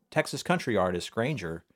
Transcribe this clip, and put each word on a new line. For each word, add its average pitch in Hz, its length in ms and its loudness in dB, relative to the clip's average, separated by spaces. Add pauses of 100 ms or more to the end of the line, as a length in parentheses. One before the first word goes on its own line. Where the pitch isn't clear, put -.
Texas 156 320 -2
country 170 340 0
artist 90 360 2
Granger. 101 500 -2 (140)